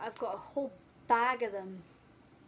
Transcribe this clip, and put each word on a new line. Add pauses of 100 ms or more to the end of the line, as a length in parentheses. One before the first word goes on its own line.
I've
got
a
whole (340)
bag
of
them (640)